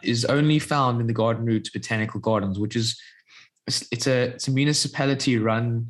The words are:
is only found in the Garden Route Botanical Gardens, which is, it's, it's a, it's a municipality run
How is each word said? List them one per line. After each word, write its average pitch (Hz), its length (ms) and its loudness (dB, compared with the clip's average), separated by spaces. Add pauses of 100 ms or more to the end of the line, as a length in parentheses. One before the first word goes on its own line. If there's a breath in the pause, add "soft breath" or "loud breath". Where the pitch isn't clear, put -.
is 117 220 0
only 151 340 4
found 131 420 0
in 117 60 0
the 117 60 0
Garden 113 340 0
Route 113 260 0
Botanical 107 480 -4
Gardens, 98 380 0
which 107 180 -4
is, 113 240 -2 (680 loud breath)
it's, - 240 -4
it's 123 160 -4
a, 127 140 2 (120)
it's - 140 -6
a - 20 -2
municipality 139 880 0
run 117 520 0